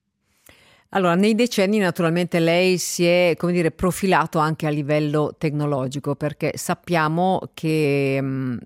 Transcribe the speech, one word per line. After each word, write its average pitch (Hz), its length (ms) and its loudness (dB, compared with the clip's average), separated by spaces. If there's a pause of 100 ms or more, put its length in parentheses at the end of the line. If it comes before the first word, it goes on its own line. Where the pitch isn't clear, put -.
(920)
Allora, 180 240 2
nei 214 180 4
decenni 214 420 2
naturalmente 175 640 0
lei 175 380 4
si - 260 -2
è, 175 320 4
come 175 160 -2
dire, 170 200 0
profilato 175 640 0
anche 156 280 0
a 151 40 0
livello 151 680 -2
tecnologico, 143 800 -4
perché 147 400 -4
sappiamo 170 960 -2
che, 143 720 0
mm, 135 420 -4